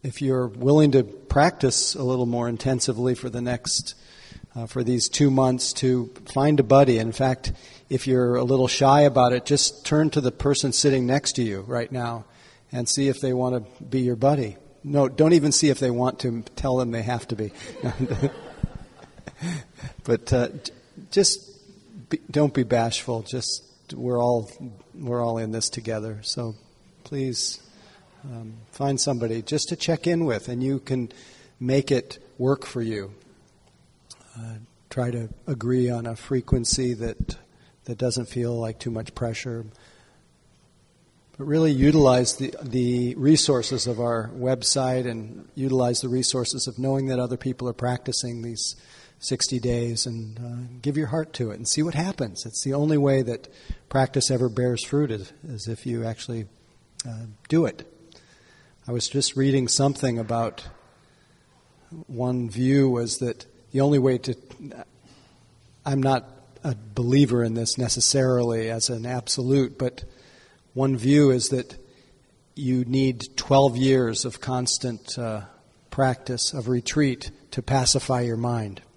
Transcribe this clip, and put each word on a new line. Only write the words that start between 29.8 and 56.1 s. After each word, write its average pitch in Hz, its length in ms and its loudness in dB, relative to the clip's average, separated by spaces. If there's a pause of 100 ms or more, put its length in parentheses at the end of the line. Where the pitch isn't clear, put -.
in 170 180 2
with, 117 240 -2
and 123 120 -4
you 135 180 0
can 127 320 -4 (460)
make 135 320 0
it 127 280 0 (200)
work 135 280 0
for 123 160 -6
you. 104 320 -6 (1200)
Uh, 113 180 -14 (340)
try 123 200 -2
to 117 200 -6 (180)
agree 123 420 0
on 117 160 -4
a 117 120 -8
frequency 123 800 -2
that, 113 420 -6 (480)
that 117 120 -10
doesn't 123 280 -2
feel 120 340 -4
like 113 200 -6
too 120 120 -8
much 110 240 -8
pressure. 117 500 -6 (1700)
But 139 80 -10
really 156 260 4
utilize 135 640 6
the, 135 260 -6
the 123 540 0
resources 135 720 2
of 120 140 -4
our 117 340 -2
website 127 760 -2
and 113 460 -12
utilize 127 460 0
the 131 80 -6
resources 123 580 -2
of 117 100 -10
knowing 135 280 -2
that 131 140 -2
other 123 180 -4
people 123 320 -6
are 117 40 -6
practicing 123 680 -4
these 117 340 -8 (460)
sixty - 380 -2
days 117 460 -2
and, 113 340 -10
uh, 120 420 -12
give 143 140 -2
your 151 120 -2
heart 156 260 -4
to 113 180 -4
it 104 40 -10
and 110 120 -8
see 151 160 0
what 165 100 -2
happens. 147 520 -4
It's - 180 -8
the 135 100 -2
only 147 240 2
way 139 240 4
that 117 280 -6 (400)
practice 131 420 0
ever 123 160 2
bears 123 340 0
fruit 143 300 0
is, 101 220 -8 (120)
is 117 220 -10
if 113 180 -8
you 117 200 -4
actually, 113 400 -8 (600)